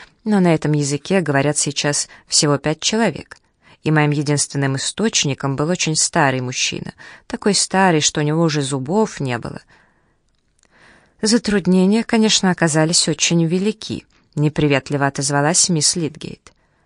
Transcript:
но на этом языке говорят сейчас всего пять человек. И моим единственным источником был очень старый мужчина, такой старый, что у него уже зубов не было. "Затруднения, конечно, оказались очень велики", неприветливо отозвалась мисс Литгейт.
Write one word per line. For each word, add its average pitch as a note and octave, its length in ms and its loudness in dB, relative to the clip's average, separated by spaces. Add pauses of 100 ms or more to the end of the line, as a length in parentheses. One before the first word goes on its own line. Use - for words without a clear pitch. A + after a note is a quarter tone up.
(240)
но G#3+ 140 2
на F3+ 160 4
этом D3+ 180 0
языке D3 500 0
говорят C#3+ 340 0
сейчас - 520 -2 (180)
всего C#3+ 320 2
пять D3+ 220 -2
человек. - 580 -2 (460)
И D3+ 60 0
моим D3+ 200 4
единственным C#3+ 680 -2
источником C#3 800 -2
был D3 140 -2
очень D#3+ 260 -2
старый C3+ 460 0
мужчина, - 500 -6 (340)
такой - 280 0
старый, F#3 480 2
что - 180 -2
у - 20 0
него D3+ 200 0
уже D#3 180 0
зубов C#3 580 -2
не B2 200 -4
было. - 240 -12 (1600)
"Затруднения, G3+ 840 2
конечно, G#3+ 460 2
оказались D#3+ 580 0
очень E3 380 2
велики", F#3 580 -4 (300)
неприветливо D3 720 0
отозвалась C#3+ 640 0
мисс D#3 260 0
Литгейт. - 560 -10 (340)